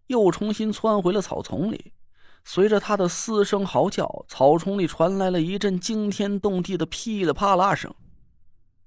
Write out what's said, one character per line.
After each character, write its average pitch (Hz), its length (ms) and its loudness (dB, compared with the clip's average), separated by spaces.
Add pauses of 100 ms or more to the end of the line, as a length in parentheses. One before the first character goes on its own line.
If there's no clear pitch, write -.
又 220 220 4
重 208 240 -2
新 220 200 -2
窜 208 280 0
回 180 120 2
了 208 80 0
草 - 200 -6
丛 165 300 -4
里。 - 220 -12 (500)
随 190 240 2
着 214 140 4
他 208 160 -2
的 185 100 2
嘶 202 380 0
声 196 200 -2
嚎 160 240 2
叫， - 380 -6
草 143 300 4
丛 196 200 -4
里 190 80 0
传 175 320 0
来 190 140 0
了 180 80 0
一 175 180 -2
阵 190 220 0
惊 214 320 -4
天 202 260 -4
动 190 240 0
地 185 140 -6
的 160 100 -2
噼 214 380 -6
里 160 80 2
啪 202 240 2
啦 185 180 4
声。 - 200 -6 (920)